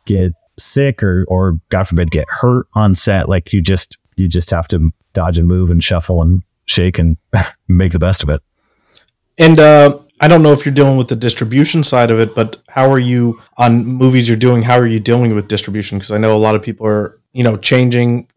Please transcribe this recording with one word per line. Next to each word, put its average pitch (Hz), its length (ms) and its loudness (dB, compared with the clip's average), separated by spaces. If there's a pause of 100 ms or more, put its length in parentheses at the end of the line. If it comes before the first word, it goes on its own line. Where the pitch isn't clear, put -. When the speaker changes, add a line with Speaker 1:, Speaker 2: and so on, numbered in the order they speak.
Speaker 1:
get 92 260 -2 (260)
sick 139 460 -4
or, 92 240 0
or 92 320 -2 (100)
God 95 180 -2
forbid, 85 220 -2
get 80 200 -2
hurt 123 440 -2
on 104 220 2
set, 95 340 -2
like, 92 240 -4
you 101 80 0
just, 92 340 -4 (200)
you 95 120 -2
just 85 220 -4
have 82 200 -4
to 80 200 0 (240)
dodge 85 240 -2
and 85 100 0
move 90 220 0
and 85 140 0
shuffle 87 400 -2
and 90 180 0 (240)
shake 87 320 -2
and 82 180 0 (280)
<laughs> - 240 -18
make 92 240 2
the 87 80 -2
best 90 240 -2
of 73 60 -4
it. 76 120 -4 (960)
Speaker 2:
And, 160 220 6
uh, 151 400 6 (200)
I 151 80 2
don't 160 140 4
know 156 100 6
if 143 140 0
you're 143 80 -4
dealing 135 240 2
with 123 120 -2
the 127 60 -4
distribution 123 680 -2
side 123 260 0
of 113 100 2
it, 113 140 -2
but 110 240 -4 (120)
how 135 220 2
are 135 60 2
you 123 420 -2 (180)
on 120 280 2
movies 127 420 0
you're 117 80 0
doing? 120 280 2
How 123 160 2
are 120 80 2
you 113 120 -2
dealing 117 360 0
with 101 120 -6
distribution? 101 520 -8
'Cause - 100 -12
I 104 80 -4
know 110 180 2
a 107 40 2
lot 107 160 2
of 107 80 -4
people 110 240 -8
are, 107 320 -4 (140)
you 127 100 -4
know, 113 120 0
changing, 120 800 -2